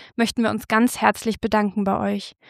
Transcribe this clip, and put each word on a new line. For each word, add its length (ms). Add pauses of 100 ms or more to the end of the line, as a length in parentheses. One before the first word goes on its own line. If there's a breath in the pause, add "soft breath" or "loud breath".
(160 loud breath)
möchten 260
wir 80
uns 180
ganz 320
herzlich 400
bedanken 440
bei 300
euch. 200 (160 soft breath)